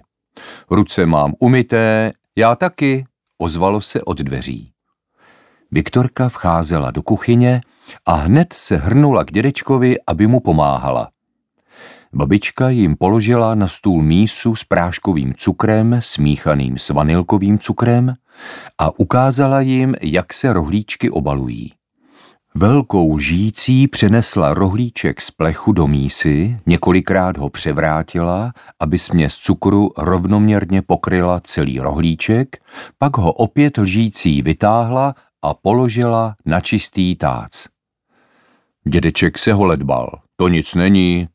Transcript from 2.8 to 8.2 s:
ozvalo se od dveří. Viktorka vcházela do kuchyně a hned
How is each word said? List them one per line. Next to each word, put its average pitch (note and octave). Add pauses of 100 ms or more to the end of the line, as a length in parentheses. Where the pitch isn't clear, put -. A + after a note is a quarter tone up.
ozvalo F2
se -
od F2
dveří. C2+ (1000)
Viktorka B2
vcházela E2
do D2+
kuchyně B2 (440)
a F2
hned F#2